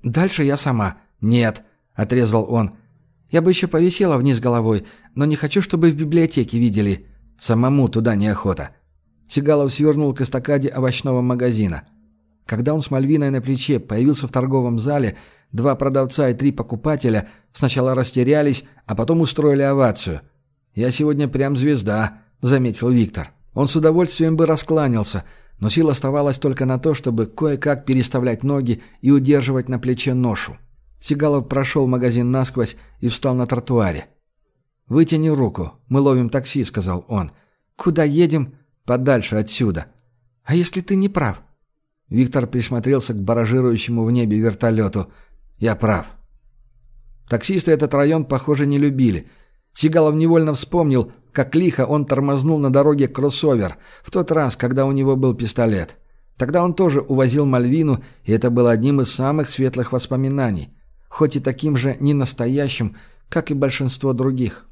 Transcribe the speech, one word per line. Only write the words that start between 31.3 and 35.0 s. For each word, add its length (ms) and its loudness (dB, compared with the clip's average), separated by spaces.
прошел 400 0
магазин 440 0
насквозь 460 -2
и 80 -2
встал 280 -2
на 120 0
тротуаре. 600 0
"Вытяни 420 2